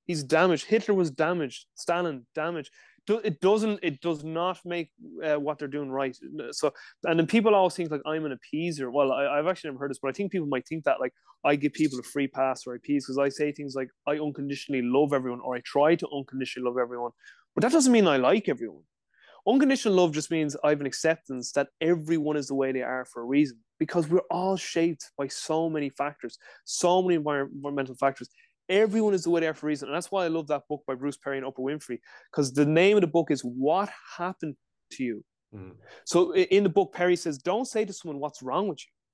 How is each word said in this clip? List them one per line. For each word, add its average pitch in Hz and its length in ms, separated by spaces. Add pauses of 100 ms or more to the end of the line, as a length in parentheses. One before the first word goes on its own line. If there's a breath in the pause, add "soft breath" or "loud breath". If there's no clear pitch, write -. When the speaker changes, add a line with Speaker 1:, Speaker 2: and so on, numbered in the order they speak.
Speaker 1:
He's 160 160
damaged. 160 440
Hitler 220 280
was 180 160
damaged. 156 640
Stalin, 170 500 (100)
damaged. 160 340 (360 soft breath)
Do-, 220 180
it 202 160
doesn't, 208 420
it 156 200
does 156 240
not 170 400
make, 175 260 (320)
uh, 151 160
what 147 180
they're 147 120
doing 143 200
right. 135 280 (340)
So, - 220 (320 loud breath)
and 165 120
then 160 100
people 214 280
always 185 200
think, 170 160
like, 143 140
I'm 156 200
an 143 80
appeaser. 147 580
Well, 135 220
I, 143 260
I've 151 80
actually 175 220
never 131 100
heard 139 120
this, 127 100
but 135 80
I - 20
think 196 220
people 165 140
might 131 200
think 160 160
that, 135 160
like, 127 140 (320 soft breath)
I 147 100
give 143 160
people 143 280
a 117 40
free 139 240
pass 131 400
or 123 60
I - 20
appease, 139 300
'cause 131 120
I 139 120
say 147 240
things 143 200
like, 131 140 (180)
"I 151 140
unconditionally 139 640
love 139 320
everyone," 127 260
or 123 160
"I 120 80
try 151 320
to 165 180
unconditionally 131 560
love 123 80
everyone." 120 340 (440 loud breath)
But 165 60
that 254 100
doesn't 262 220
mean 208 140
I 143 100
like 165 320
everyone. 110 340 (640 soft breath)
Unconditional 262 480
love 180 160
just 151 180
means 151 320
I 151 100
have 147 100
an 143 60
acceptance 131 640
that 139 160 (100)
everyone 160 560
is 143 120
the 139 80
way 135 180
they 127 80
are 127 240
for - 160
a 117 40
reason, 135 320 (220)
because 156 300
we're 180 100 (100)
all 185 280
shaped 165 600
by 139 100
so 160 420
many 147 200
factors, 143 480 (280 loud breath)
so 180 360
many 180 160
envir-, 143 320
environmental 139 460
factors. 135 340 (380 soft breath)
Everyone 214 460
is 175 100
the 170 60
way 170 100
they 165 80
are 160 60
for 151 140
a - 20
reason. 143 180
And 139 80
that's 175 160
why 190 140
I - 20
love 160 200
that 143 200
book 147 180
by 131 100
Bruce 135 200
Perry 139 220
and 135 100
Oprah 135 120
Winfrey, 135 400 (340 loud breath)
'cause 135 180
the 143 140
name 180 320
of 202 40
the 170 60
book 160 240
is 135 100
What 143 480 (280)
Happened 175 400 (360)
to 131 100
You? 113 200 (320)
Speaker 2:
Mm. 92 200 (280 loud breath)
Speaker 1:
So 175 320
i-, 185 220
in 208 60
the 190 60
book, 185 240
Perry 180 220
says, 156 220
"Don't 202 280
say 220 200
to 190 80
someone, 147 260
'What's 143 220
wrong 143 260
with 156 120
you?' - 120 (220)